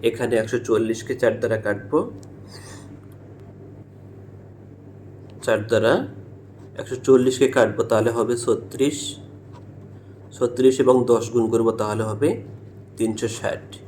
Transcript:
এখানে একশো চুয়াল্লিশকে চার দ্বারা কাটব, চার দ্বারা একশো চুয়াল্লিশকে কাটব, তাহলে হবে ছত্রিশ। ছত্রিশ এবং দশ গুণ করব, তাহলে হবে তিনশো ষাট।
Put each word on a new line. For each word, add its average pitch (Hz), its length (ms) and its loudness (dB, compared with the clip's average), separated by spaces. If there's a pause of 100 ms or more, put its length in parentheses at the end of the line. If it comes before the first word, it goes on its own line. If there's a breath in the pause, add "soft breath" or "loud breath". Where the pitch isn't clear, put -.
এখানে 117 340 -2
একশো 113 240 -2
চুয়াল্লিশকে 113 560 0
চার 113 180 4
দ্বারা 110 260 0
কাটব, 101 260 -4 (3500 loud breath)
চার 110 160 2 (100)
দ্বারা 113 220 4 (880)
একশো 120 240 -8
চুয়াল্লিশকে 127 520 6
কাটব, 107 220 4 (120)
তাহলে 113 200 4
হবে 117 240 0 (100)
ছত্রিশ। 135 540 0 (1400)
ছত্রিশ 127 380 4 (100)
এবং 127 120 8 (160)
দশ 113 120 4 (100)
গুণ 117 180 4
করব, 113 160 4 (120)
তাহলে 107 300 0
হবে 113 180 0 (680)
তিনশো 110 320 -2 (100)
ষাট। - 260 -4 (240)